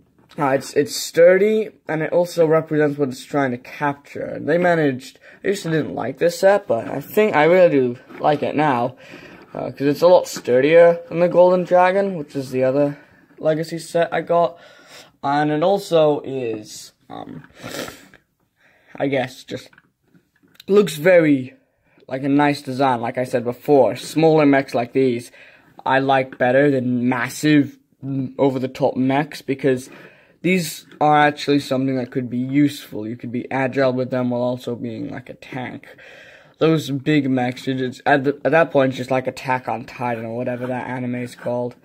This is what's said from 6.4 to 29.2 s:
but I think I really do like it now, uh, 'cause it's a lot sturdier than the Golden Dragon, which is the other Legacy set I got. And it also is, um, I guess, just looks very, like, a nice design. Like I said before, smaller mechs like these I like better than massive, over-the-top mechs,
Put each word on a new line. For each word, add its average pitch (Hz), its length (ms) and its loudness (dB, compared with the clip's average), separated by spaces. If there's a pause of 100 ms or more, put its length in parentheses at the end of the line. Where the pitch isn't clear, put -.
but 113 220 -4
I 139 100 -6
think 214 360 0
I 147 80 4
really 175 260 6
do 127 280 0 (220)
like 147 240 0
it 117 120 -4
now, 127 420 -2 (560)
uh, - 160 -8
'cause 135 180 -4
it's 143 140 0
a 165 60 6
lot 180 200 6
sturdier 165 800 4
than 165 120 -6
the 175 100 2
Golden 180 340 4
Dragon, 185 540 2
which 143 180 -12
is 131 140 -6
the 127 140 -2
other 143 340 0 (400)
Legacy 160 400 -4
set 165 340 -2
I 170 100 -4
got. 170 360 0 (640)
And 147 280 0
it 151 100 0
also 165 600 2
is, 117 720 -10 (160)
um, - 380 -16 (1500)
I 143 120 -4
guess, 131 360 -4
just - 260 -14 (960)
looks 190 280 2
very, 156 580 4 (540)
like, 131 160 -8
a 143 60 -2
nice 143 340 2
design. 127 380 -2
Like 117 180 -6
I 123 40 -2
said 123 200 -4
before, 120 520 2
smaller 156 520 2
mechs 139 260 2
like 123 200 -4
these 123 380 0 (540)
I 135 140 2
like 135 400 0
better 135 320 4
than 123 360 0
massive, 127 680 0 (640)
over-the-top 131 560 -2
mechs, 131 460 -2